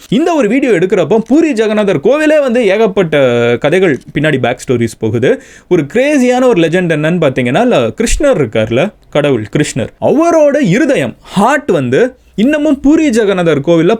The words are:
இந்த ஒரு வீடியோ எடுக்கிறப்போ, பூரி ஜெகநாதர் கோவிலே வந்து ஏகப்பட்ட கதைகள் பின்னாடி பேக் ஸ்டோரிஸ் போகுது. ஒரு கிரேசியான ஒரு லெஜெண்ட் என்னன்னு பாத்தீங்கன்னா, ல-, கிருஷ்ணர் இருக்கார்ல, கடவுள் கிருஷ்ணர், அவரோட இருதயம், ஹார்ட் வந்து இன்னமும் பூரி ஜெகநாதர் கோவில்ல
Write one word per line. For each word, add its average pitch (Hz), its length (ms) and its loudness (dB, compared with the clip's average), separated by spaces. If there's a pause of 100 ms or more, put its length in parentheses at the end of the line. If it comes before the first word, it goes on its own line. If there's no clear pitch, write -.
இந்த 330 240 0
ஒரு 262 140 0
வீடியோ 254 240 0
எடுக்கிறப்போ, 185 460 0
பூரி 294 360 0
ஜெகநாதர் 208 540 -2
கோவிலே 302 320 2
வந்து 254 260 0
ஏகப்பட்ட 190 500 0 (420)
கதைகள் 160 420 0 (140)
பின்னாடி 147 260 -2
பேக் 120 280 -4
ஸ்டோரிஸ் 117 320 -2
போகுது. 123 420 -2 (280)
ஒரு 160 240 0
கிரேசியான 254 520 0
ஒரு 226 160 2
லெஜெண்ட் 165 360 0
என்னன்னு 160 300 0
பாத்தீங்கன்னா, 135 420 0
ல-, 185 80 0 (200)
கிருஷ்ணர் 247 440 0
இருக்கார்ல, 113 500 -2 (180)
கடவுள் 143 340 -2 (140)
கிருஷ்ணர், 147 320 -4 (120)
அவரோட 294 600 2
இருதயம், 208 600 0
ஹார்ட் 277 500 -2
வந்து 151 440 0 (200)
இன்னமும் 294 440 0
பூரி 311 300 2
ஜெகநாதர் 185 580 0
கோவில்ல 170 320 2